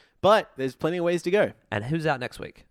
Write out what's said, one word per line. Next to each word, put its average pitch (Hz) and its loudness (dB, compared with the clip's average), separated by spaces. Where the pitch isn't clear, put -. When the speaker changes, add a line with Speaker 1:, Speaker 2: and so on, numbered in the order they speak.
Speaker 1:
But 196 4
there's 131 -4
plenty 165 -4
of 170 -2
ways 170 0
to 175 -2
go. 185 2
Speaker 2:
And 104 -4
who's 156 -2
out 143 0
next 120 -8
week? - -14